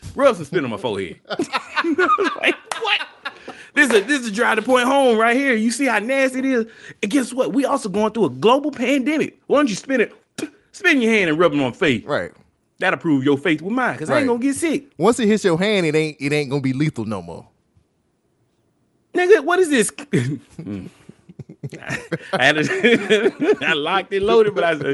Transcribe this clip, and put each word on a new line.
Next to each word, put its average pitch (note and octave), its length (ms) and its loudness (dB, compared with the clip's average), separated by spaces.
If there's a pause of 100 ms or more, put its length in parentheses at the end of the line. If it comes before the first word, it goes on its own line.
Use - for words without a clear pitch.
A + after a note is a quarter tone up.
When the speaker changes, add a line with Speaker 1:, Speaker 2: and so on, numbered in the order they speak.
(160)
Speaker 1:
Rub B3+ 200 4
some E3+ 100 -10
spit F3 180 -4
on B2+ 60 -6
my G#2+ 80 -6
forehead. G2 500 -6
<laughs> - 20 -18 (1120)
Like, - 140 0 (260)
what? G#4 200 -2 (760)
This C#4 160 4
is A#3 40 6
a, G3+ 60 6
this C4 200 -2
is A#3 60 -8
a G#3+ 40 -4
drive A3 240 0
the G#3+ 80 0
point B3+ 240 2
home C4 320 4
right A#3 160 4
here. C#4 180 2
You A3 160 0
see C#4 160 -2
how A3+ 140 0
nasty C4 400 -2
it C4 60 -2
is? B3 200 0 (380)
And G#3 80 -4
guess B3+ 200 0
what? A3 220 -2
We B3+ 120 2
also F#3+ 240 -2
going G#3 240 0
through A3 120 2
a D3 60 0
global A#3+ 400 2
pandemic. C4 720 -2
Why A#3 140 2
don't D4 100 2
you G3 60 -4
spit C4 260 -2
it, - 120 -2 (580)
spit F4+ 240 0
in C4 60 2
your A3+ 100 2
hand G3+ 180 2
and D3+ 100 0
rub E3+ 140 4
it C#3+ 60 -2
on - 20 2
my B2+ 100 0
face? B2+ 320 0
Speaker 2:
Right. A2 280 -4 (480)
Speaker 1:
That'll F3+ 200 0
prove C#3+ 240 0
your C#3+ 140 2
faith D#3 240 -2
with F#3+ 120 -8
mine, A#3+ 240 -2
'cause D#3 120 -8
I C4 100 0
ain't C#4+ 80 0
Speaker 2:
Right. A#3 60 0
Speaker 1:
gonna A#3+ 100 -2
get C#4 120 -2
sick. D4 300 -2 (120)
Speaker 2:
Once G3+ 220 2
it A3+ 80 2
hits G#3+ 160 2
your E3+ 160 2
hand, G3 260 0
it D3+ 100 0
ain't, D#3 240 -2
it C#3 140 -4
ain't D3 160 -2
gonna C#3+ 120 -2
be C3 120 0
lethal C3 320 -2
no G2+ 160 -6
more. E2+ 260 -16 (1700)
Speaker 1:
Nigga, F4+ 300 4
what F4 160 2
is F4+ 100 2
this? B3+ 260 2
<laughs> - 60 -18 (560)
Mm. G2+ 320 -10 (1400)
I D3+ 100 0
had C#3+ 120 4
to, A3 1040 0
<laughs> - 40 -4
I D#3 80 0
locked F3 400 -2
it G3 80 -2
loaded, G#3+ 340 4
but F#3+ 80 0
I E3+ 140 2
said, C#3+ 60 -8 (100)